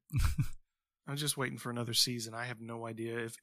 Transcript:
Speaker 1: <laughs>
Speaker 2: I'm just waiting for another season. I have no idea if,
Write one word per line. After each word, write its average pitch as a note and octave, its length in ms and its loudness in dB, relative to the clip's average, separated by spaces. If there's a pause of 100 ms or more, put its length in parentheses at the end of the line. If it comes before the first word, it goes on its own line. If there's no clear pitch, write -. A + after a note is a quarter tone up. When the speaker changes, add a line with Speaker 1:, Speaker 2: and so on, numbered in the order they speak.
(140)
Speaker 1:
<laughs> - 960 0
Speaker 2:
I'm C#3+ 100 -4
just D3 200 0
waiting C3 200 0
for A#2+ 140 -4
another A#2+ 240 -2
season. A2+ 400 2
I A#2+ 100 -4
have A#2 160 -6
no A#2 240 -6
idea A#2 340 -4
if, A2+ 240 -4